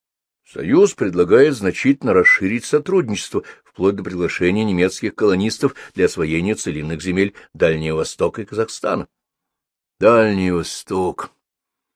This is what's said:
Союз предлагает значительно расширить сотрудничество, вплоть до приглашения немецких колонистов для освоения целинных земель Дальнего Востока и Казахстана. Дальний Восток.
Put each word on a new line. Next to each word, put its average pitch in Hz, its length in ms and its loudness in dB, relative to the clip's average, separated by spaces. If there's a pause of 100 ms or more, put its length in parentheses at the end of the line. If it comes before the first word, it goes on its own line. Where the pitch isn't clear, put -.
(460)
Союз 139 480 2
предлагает 104 600 4
значительно 113 580 0
расширить 98 520 2
сотрудничество, 147 800 -2 (200)
вплоть 98 320 -2
до 95 60 -10
приглашения 90 640 -2
немецких 92 500 -2
колонистов 107 600 0 (200)
для 90 120 2
освоения 85 480 -2
целинных 78 480 -8
земель 95 320 -2 (200)
Дальнего 80 440 0
Востока 85 440 -4
и - 20 -10
Казахстана. 107 640 -6 (920)
Дальний 104 520 4
Восток. 90 800 -6 (640)